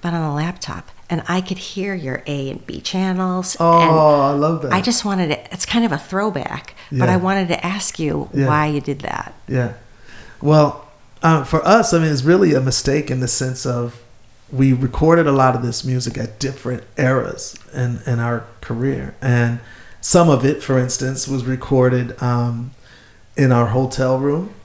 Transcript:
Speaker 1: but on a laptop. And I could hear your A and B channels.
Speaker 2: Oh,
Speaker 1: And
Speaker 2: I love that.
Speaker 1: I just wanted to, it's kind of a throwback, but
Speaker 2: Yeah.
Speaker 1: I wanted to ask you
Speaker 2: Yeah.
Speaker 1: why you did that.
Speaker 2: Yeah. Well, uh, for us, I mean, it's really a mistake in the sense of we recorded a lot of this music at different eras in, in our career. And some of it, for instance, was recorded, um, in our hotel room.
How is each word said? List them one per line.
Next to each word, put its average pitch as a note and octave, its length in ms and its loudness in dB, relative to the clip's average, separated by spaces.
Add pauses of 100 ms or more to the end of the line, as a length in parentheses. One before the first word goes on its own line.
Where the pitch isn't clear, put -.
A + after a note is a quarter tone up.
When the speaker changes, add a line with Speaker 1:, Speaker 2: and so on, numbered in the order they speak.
Speaker 1:
but E3+ 100 -2
on E3+ 80 -2
a D#3 140 -2
laptop. E3+ 560 -6 (200)
And E3 160 -2
I F3+ 140 0
could F#3 160 -6
hear G3 380 -8
your C#3+ 320 -8
A C#3 240 -6
and - 160 -12
B - 160 -12
channels. F#3 760 -2
Speaker 2:
Oh, E3+ 220 6
Speaker 1:
And D#3 100 6
Speaker 2:
I D3+ 420 4
love D3+ 300 0
that. D3 120 -2
Speaker 1:
I F#3+ 80 0
just A#3 240 -2
wanted F#3 220 0
to, - 260 -6
it's - 100 -6
kind A#3 220 0
of F#3+ 60 0
a C#3 40 -2
throwback, F#3 760 -6 (160)
but C3 180 2
Speaker 2:
Yeah. F#3 60 4
Speaker 1:
I - 20 4
wanted F#3 320 0
to - 160 -4
ask F#3+ 340 -6
you D3+ 360 -4
Speaker 2:
Yeah. C#3 120 0
Speaker 1:
why D3+ 200 2
you D3 160 -2
did C#3+ 180 -6
that. - 320 -8 (140)
Speaker 2:
Yeah. B2 260 -2 (720)
Well, D3 420 2 (380)
uh, D#3+ 220 4
for D#3+ 220 -2
us, G#3 280 4
I E3+ 40 4
mean, D#3+ 140 2
it's C3 120 -2
really F3 280 6
a C3+ 80 4
mistake C3+ 500 0
in C3 100 -2
the B2 80 -2
sense B2+ 360 -2
of A#2+ 320 -4 (540)
we C3+ 220 4
recorded D#3 540 4
a C#3+ 60 2
lot C3 220 4
of A#2+ 80 -2
this A#2 220 -6
music B2+ 320 -4
at B2+ 220 -8
different C3 440 -6 (140)
eras - 580 -2 (200)
in, A#2+ 320 -2
in A#2+ 120 0
our A#2 260 -2 (180)
career. C3 580 -4
And A#2+ 380 2 (520)
some E3+ 200 6
of C3 120 2
it, C#3+ 200 0
for C3 160 0
instance, C3 500 -4
was C3+ 160 -4
recorded, B2+ 760 0
um, A#2+ 480 -2 (680)
in B2+ 160 4
our A#2+ 140 4
hotel C3 520 0
room. D3 360 -2 (100)